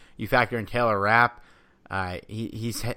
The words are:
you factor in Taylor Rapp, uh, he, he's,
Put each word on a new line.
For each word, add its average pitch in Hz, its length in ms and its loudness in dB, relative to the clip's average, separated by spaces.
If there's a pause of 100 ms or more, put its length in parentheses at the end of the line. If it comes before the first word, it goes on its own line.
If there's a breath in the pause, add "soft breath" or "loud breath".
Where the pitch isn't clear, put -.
(160 soft breath)
you 107 120 -8
factor 120 300 2
in 110 80 -6
Taylor 117 340 0
Rapp, 113 440 4 (460 soft breath)
uh, 92 380 -6
he, 110 200 -8
he's, 113 340 -8 (160)